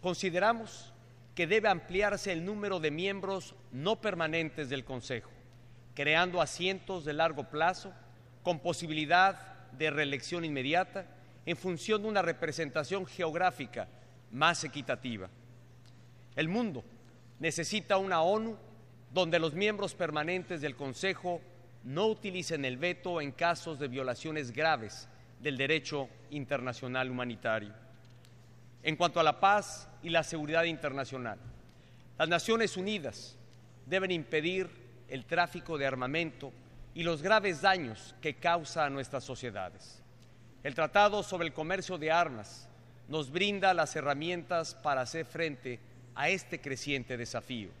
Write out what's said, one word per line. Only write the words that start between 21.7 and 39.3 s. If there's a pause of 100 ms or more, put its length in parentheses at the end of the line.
no
utilicen
el
veto
en
casos
de
violaciones
graves (320)
del
derecho (220)
internacional
humanitario. (1120)
En
cuanto
a
la
paz (160)
y
la
seguridad
internacional, (800)
las
Naciones
Unidas (480)
deben
impedir (380)
el
tráfico
de
armamento (420)
y
los
graves
daños
que
causa
a
nuestras
sociedades. (580)